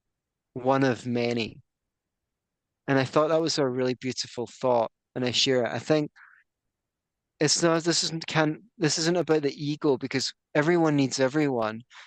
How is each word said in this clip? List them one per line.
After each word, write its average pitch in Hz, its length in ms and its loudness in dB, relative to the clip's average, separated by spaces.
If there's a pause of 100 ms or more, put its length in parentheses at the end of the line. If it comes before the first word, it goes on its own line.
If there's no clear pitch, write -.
(540)
one 135 320 2
of 127 200 0
many." 120 560 -4 (1300)
And 135 80 2
I 135 60 4
thought 151 240 2
that 160 140 2
was 160 160 -2
a 143 100 0
really 127 280 -2
beautiful - 520 -8
thought, 123 420 0 (240)
and 127 120 -4
I 123 60 -2
share 127 340 2
it. 80 80 -4
I 120 40 -4
think 151 320 0 (1300)
it's - 240 0
not, 165 220 2
this 165 220 0
isn't, 160 220 -8
can, 156 360 0 (140)
this 151 200 0
isn't 170 200 0
about 156 240 2
the 139 120 -2 (180)
ego, 147 260 0
because 131 340 -4 (240)
everyone 160 400 4
needs 135 240 0
everyone. 127 600 0 (260)